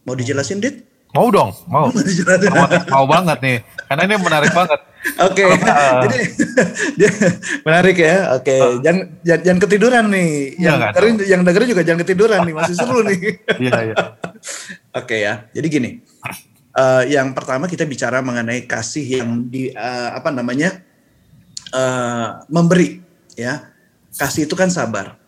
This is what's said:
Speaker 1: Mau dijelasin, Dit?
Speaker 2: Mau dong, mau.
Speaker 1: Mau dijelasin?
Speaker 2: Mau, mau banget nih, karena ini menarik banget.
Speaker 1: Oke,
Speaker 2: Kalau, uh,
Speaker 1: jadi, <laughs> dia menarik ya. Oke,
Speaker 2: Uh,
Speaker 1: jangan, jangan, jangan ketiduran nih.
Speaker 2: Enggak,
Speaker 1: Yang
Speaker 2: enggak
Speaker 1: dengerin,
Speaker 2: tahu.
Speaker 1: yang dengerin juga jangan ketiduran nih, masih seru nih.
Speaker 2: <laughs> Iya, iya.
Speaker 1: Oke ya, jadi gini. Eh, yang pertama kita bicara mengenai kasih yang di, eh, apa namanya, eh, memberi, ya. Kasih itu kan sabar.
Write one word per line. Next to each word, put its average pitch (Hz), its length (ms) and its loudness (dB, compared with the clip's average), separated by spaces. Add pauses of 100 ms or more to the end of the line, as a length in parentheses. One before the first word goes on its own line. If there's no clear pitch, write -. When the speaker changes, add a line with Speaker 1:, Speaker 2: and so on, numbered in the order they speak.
Speaker 1:
Mau 127 120 -10
dijelasin, 135 460 -4
Dit? 269 260 -6 (260)
Speaker 2:
Mau 185 160 2
dong, 156 240 2 (140)
mau. 147 240 0
Speaker 1:
Mau 247 80 -2
dijelasin? 185 500 2
Speaker 2:
Mau, 175 180 4 (240)
mau 135 160 4
banget 156 360 2
nih, 127 160 0 (260)
karena 147 200 -4
ini 208 140 2
menarik 156 340 2
banget. 165 280 2 (400)
Speaker 1:
Oke, 190 240 2
Speaker 2:
Kalau, 185 140 6
uh, 143 460 4
Speaker 1:
jadi, - 140 0 (420)
<laughs> - 400 -2
dia 190 100 6 (540)
menarik 180 340 4
ya. 165 180 4 (180)
Oke, 131 220 0
Speaker 2:
Uh, 123 240 4
Speaker 1:
jangan, 170 220 2 (180)
jangan, 170 240 2
jangan 180 160 4
ketiduran 214 480 4
nih. 185 220 0 (240)
Speaker 2:
Enggak, - 80 -8
Speaker 1:
Yang 160 100 4
Speaker 2:
enggak 120 220 0
Speaker 1:
dengerin, 214 220 4
Speaker 2:
tahu. 202 120 -4
Speaker 1:
yang 185 160 4
dengerin 190 240 4
juga 185 160 2
jangan 170 160 0
ketiduran 190 420 2
nih, 170 140 -2
masih 165 200 -2
seru 240 260 0
nih. 202 180 0 (260)
Speaker 2:
<laughs> 127 200 -2
Iya, 123 180 0
iya. 110 120 -4 (1000)
Speaker 1:
Oke 120 240 -6
ya, 104 160 -2 (180)
jadi 156 160 -6
gini. 127 240 -2 (800)
Eh, 131 380 2
yang 135 240 0
pertama 135 320 -6
kita 175 180 -6
bicara 131 380 -4
mengenai 120 420 -4
kasih 120 400 -8 (140)
yang 117 120 -4 (160)
di, 127 220 -8
eh, 120 440 -8
apa 131 180 -6
namanya, 131 500 -4 (880)
eh, 123 580 -4 (200)
memberi, 170 520 2 (360)
ya. 123 320 -8 (440)
Kasih 147 320 -4
itu 151 100 -4
kan 185 160 0
sabar. 117 460 -6 (120)